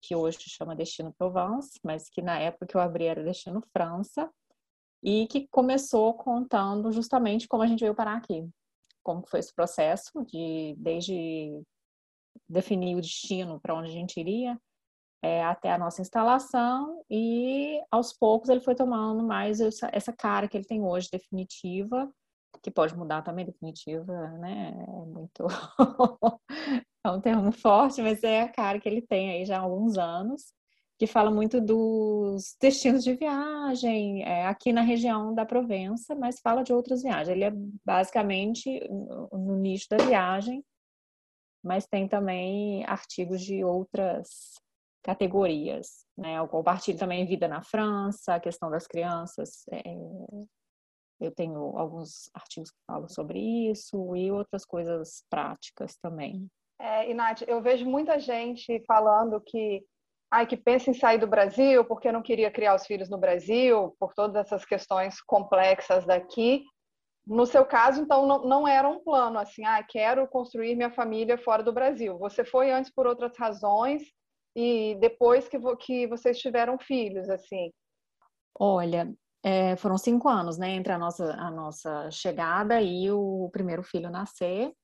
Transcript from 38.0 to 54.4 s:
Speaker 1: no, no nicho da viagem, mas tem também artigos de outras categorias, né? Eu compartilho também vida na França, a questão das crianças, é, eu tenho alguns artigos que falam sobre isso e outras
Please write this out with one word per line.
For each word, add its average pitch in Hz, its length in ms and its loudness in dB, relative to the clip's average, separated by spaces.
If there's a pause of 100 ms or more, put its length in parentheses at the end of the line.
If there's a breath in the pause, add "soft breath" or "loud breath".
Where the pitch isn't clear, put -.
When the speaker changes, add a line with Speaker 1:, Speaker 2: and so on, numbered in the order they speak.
Speaker 1:
no, - 440 -10
no 190 240 -2
nicho 190 340 -2
da 220 80 2
viagem, 220 640 0 (1000)
mas 185 240 -2
tem 196 220 -2
também 196 760 -2
artigos 185 560 -6
de 190 200 -4
outras 185 920 -4 (480)
categorias, 180 1040 -2 (100)
né? 160 220 -8
Eu 160 100 -4
compartilho 175 500 0
também 180 280 -2
vida 175 200 -2
na 151 140 -4
França, 202 760 -4
a 196 40 -2
questão 175 300 -8
das 165 160 -4
crianças, 170 840 -8
é, - 120 -10 (1400)
eu 160 100 -6
tenho 156 460 -6
alguns 160 580 -10
artigos - 360 -16
que - 160 -20
falam 160 220 -10
sobre 160 300 -8
isso 214 800 -4
e 185 160 -2
outras 202 320 -6